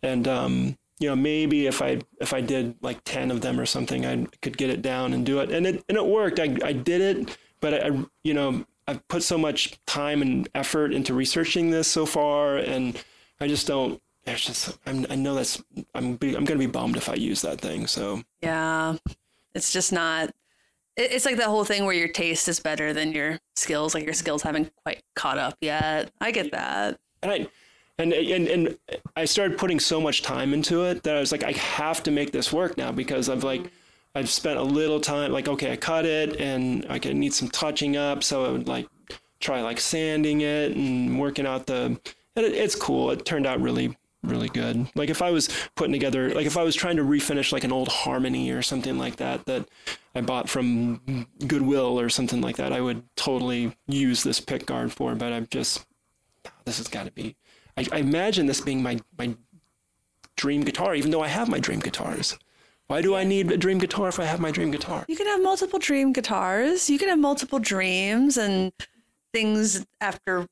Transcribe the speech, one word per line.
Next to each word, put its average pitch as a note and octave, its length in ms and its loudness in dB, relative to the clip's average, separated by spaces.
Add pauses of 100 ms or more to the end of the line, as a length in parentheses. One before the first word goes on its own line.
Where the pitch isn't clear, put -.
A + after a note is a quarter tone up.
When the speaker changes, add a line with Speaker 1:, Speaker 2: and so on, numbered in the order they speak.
Speaker 1:
And, B2+ 260 0
um, B2+ 500 0 (200)
you D3 100 0
know, C3+ 80 0
maybe D3 500 2
if C3 160 0
I, C3 180 0 (200)
if C#3 120 -2
I C3 80 0
did, A#2+ 420 -2
like, B2+ 220 -6
ten C3 260 -4
of A#2+ 100 0
them B2+ 180 -2
or B2 80 -2
something, B2+ 400 -2
I B2+ 200 -2 (160)
could - 140 -6
get C#3 140 0
it B2 120 -2
down B2+ 320 -2
and B2 100 0
do C#3 160 2
it. C#3 100 -2
And E3 160 2
it, - 220 -2
and G3+ 80 0
it G#3+ 100 2
worked. G#3 320 4
I, D3+ 240 2
I D3 100 0
did E3+ 280 2
it, F#3+ 380 0 (220)
but D3+ 140 0
I, D3 140 0
I, C3+ 160 0 (180)
you D#3 120 2
know, C#3 300 0 (220)
I've - 220 -6
put F3 140 -2
so E3+ 160 0
much - 480 -2
time D3 360 0
and C3 320 0
effort C#3+ 380 0
into C3+ 220 0
researching E3 560 2
this D#3+ 180 2
so D#3+ 180 2
far, D3 500 2
and C3 460 -2 (380)
I C#3+ 80 -2
just D3 180 0
don't, C3 340 0 (240)
there's B2 200 -4
just, - 420 -4
I'm, C3+ 220 -2
I C3+ 60 -4
know C3+ 200 0
that's, B2+ 280 -2 (320)
I'm B2 220 -2
be-, C3 180 0
I'm B2+ 100 0
gonna D3 140 2
be C3+ 80 2
bummed A#2+ 300 0
if - 120 -4
I - 60 -2
use - 280 0
that - 180 -4
thing, - 260 -4
so. G2+ 360 -4 (200)
Speaker 2:
Yeah, D#3+ 540 0 (580)
it's - 180 -2
just F3+ 200 0
not, D#3+ 380 0 (680)
it, A#3+ 160 0
it's B3+ 120 0
like C4 120 2
that A#3 100 2
whole G#3 180 4
thing G3+ 220 0
where F#3+ 80 2
your E3+ 140 2
taste E3+ 400 0
is E3 120 0
better D3+ 320 -2
than D#3 200 0
your D3+ 260 -2 (160)
skills, D#3 400 0
like, D#3 100 -2
your D#3 100 -2
skills D3+ 280 0
haven't D#3 300 -2 (120)
quite - 180 -6 (120)
caught C3+ 240 -2
up C3+ 240 -2
yet. D#3 480 0 (100)
I A3 120 -2
get A3 200 -2
that. F2 460 -4 (240)
Speaker 1:
And F#3 80 -2
I, D#3 160 -2 (500)
and, E3 180 2
and, E3 340 2
and E3+ 300 2 (360)
I D#3+ 120 -2
started G3 320 2
putting F3+ 200 2
so D#3+ 220 2
much D3+ 220 0
time C3+ 320 -2
into E3 300 2
it F3+ 180 -2
that D3+ 160 2
I - 20 2
was C#3 120 0
like, D3+ 120 -2
"I C#3 80 0
have D#3 520 -2
to D#3+ 60 2
make C#3+ 220 0
this - 180 0
work E3+ 280 0
now," B2+ 140 -2
because B2+ 360 -2
I've, B2+ 160 0
like, C3 260 -4 (440)
I've C3+ 160 -2
spent D3+ 280 0
a - 40 0
little D3+ 380 2
time, D3 320 -2
like, C#3 160 -2
okay, C#3 240 -2
I A#2+ 40 -4
cut D#3+ 300 0
it D#3 340 0
and, B2+ 480 -2
like, C3 160 -4
I C#3 80 -2
need C#3+ 220 0
some B2+ 140 -2
touching D3 500 -2
up. C#3+ 260 -2
So C3+ 220 0
I - 60 0
would, B2 160 -4
like, B2+ 200 -4 (500)
try, C3+ 220 -2
like, A#2 200 -2
sanding D#3 600 2
it D3 340 0
and B2+ 460 0
working C#3+ 260 -2
out C3 200 -4
the, B2 340 -2 (360)
and A3+ 100 2
it, - 80 2
it's G#3+ 200 2
cool. C3 360 0
It C3 160 -4
turned C#3+ 200 0
out B2+ 140 0
really, B2 340 0 (280)
really B2 260 -2
good. A#2+ 460 -2
Like, D3 160 0
if D#3+ 100 0
I F3 100 2
was D#3+ 200 2 (240)
putting - 180 0
together, C3+ 380 0
like, D3+ 160 0
if D3+ 100 0
I F3 60 2
was E3 120 4
trying F3 220 0
to D3+ 80 4
refinish, C#3+ 480 2
like, C3+ 120 -2
an B2 80 0
old C3 160 0
Harmony B2+ 600 0
or B2 120 -2
something C3 340 -2
like B2+ 200 -4
that, - 280 -4
that - 240 -4 (460)
I B2 80 -4
bought B2 260 -2
from A#2+ 800 0 (200)
Goodwill C3 540 2
or A#2+ 80 0
something B2 320 0
like B2 160 -2
that, C3 160 -2
I B2+ 80 -2
would B2 220 -2 (120)
totally B2 640 0 (100)
use C3+ 360 2
this - 180 0
pick B2+ 240 -6
guard B2 260 -4
for, B2+ 240 -2
but A#2+ 200 -4
I've A2+ 160 -6
just, - 340 -2 (800)
this A#2 140 -4
has A2+ 100 -8
gotta G2 220 -8
be, - 260 -10 (400)
I, C3 160 -2
I D#3 60 0
imagine E3 480 2
this C3+ 140 0
being C3+ 220 -2
my, B2 160 -2 (180)
my A#2+ 200 -4 (1000)
dream C#3+ 260 2
guitar, E3 320 0
even C#3+ 160 2
though D#3 120 2
I D3+ 60 0
have G#3+ 200 -2
my - 100 0
dream - 220 -2
guitars. - 560 -4 (500)
Why D3 160 0
do F#3+ 120 4
I F#3+ 100 2
need F#3+ 280 4
a - 40 2
dream F#3 220 2
guitar F#3+ 300 0
if F3+ 100 -4
I F#3 60 0
have D#3+ 160 -2
my D#3+ 100 0
dream E3 200 0
guitar? D3+ 380 -4
Speaker 2:
You D#4+ 80 -4
can G4+ 100 -2
have G4+ 160 2
multiple F#4+ 360 2
dream C#4 340 4
guitars. A3+ 800 2
You C#4+ 80 4
can G4 100 2
have F4 100 6
multiple C#4 420 2
dreams G3 760 4
and F#3+ 360 2 (600)
things G#3+ 540 2 (140)
after F#3 520 -2